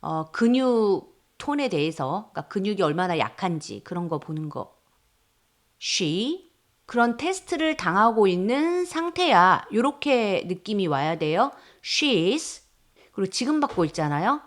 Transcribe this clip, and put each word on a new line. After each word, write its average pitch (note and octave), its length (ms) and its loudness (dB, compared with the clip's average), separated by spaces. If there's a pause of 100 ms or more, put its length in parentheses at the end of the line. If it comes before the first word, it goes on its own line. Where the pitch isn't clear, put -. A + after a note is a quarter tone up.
어, D#3+ 300 -4
근육 A#3 920 2 (140)
톤에 C#4+ 320 -2
대해서, D#3+ 600 -4
그러니까 - 160 -10
근육이 G3 340 -2
얼마나 E3+ 380 0
약한지 D3 640 -4
그런 F3 260 -6
거 D#3+ 80 -4
보는 D#3 320 -8
거. - 260 -12 (1040)
She, G3+ 720 -4 (360)
그런 A#3+ 300 2
테스트를 D#4+ 600 -2
당하고 G#3+ 480 4
있는 C4+ 600 2
상태야. D#4+ 880 2
요렇게 A#3+ 760 0
느낌이 F#3+ 400 -2
와야 D#3 320 0
돼요. E3+ 320 0 (320)
She G#3+ 500 2
is, - 300 -6 (480)
그리고 - 180 -4
지금 D4+ 300 -2
받고 C4 260 0
있잖아요. D#3 600 -2